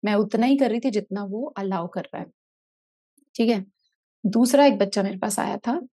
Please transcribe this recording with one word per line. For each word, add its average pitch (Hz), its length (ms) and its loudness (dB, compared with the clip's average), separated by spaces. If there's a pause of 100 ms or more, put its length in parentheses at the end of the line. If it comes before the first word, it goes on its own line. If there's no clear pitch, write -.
मैं 208 100 0
उतना 214 300 2
ही 277 120 4
कर 262 120 2
रही 233 100 -2
थी 254 120 -2
जितना 202 320 -4
वो 208 220 -8
अलाउ 196 420 -6
कर 175 140 -8
रहा - 180 -12
है। - 60 -10 (1080)
ठीक 233 140 2
है? 196 160 0 (600)
दूसरा 247 400 4
एक 277 120 4
बच्चा 196 260 0
मेरे 196 140 -4
पास 196 220 -4
आया - 180 -4
था 262 240 -4 (120)